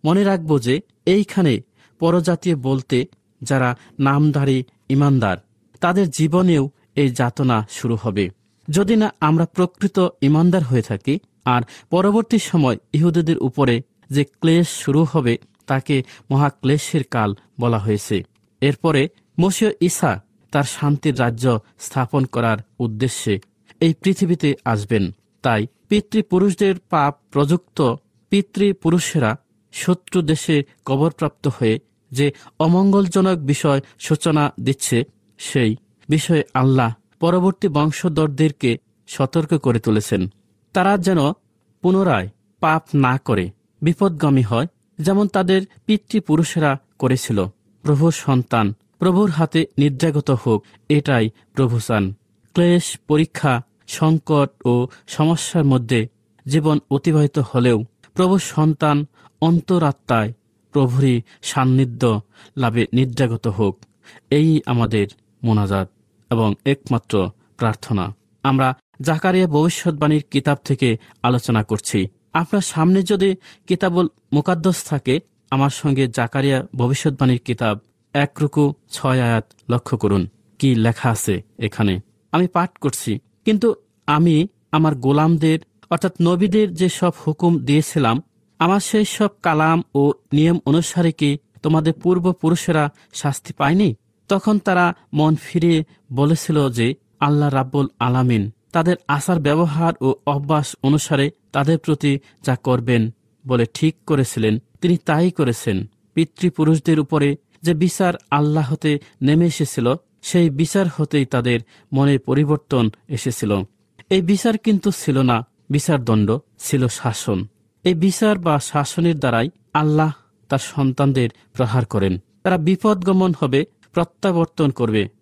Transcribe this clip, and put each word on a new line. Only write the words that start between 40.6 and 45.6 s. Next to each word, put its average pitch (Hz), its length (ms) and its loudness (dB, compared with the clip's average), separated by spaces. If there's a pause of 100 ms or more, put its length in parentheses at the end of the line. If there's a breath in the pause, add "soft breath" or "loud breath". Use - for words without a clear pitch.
তারা 196 260 2
যেন 170 340 0 (500)
পুনরায় 180 460 2 (320)
পাপ 160 220 2 (120)
না 131 240 2
করে 95 320 -2 (320)
বিপদগামী 151 600 2
হয়, 120 240 -2 (320)
যেমন 196 300 0
তাদের 190 340 0 (240 soft breath)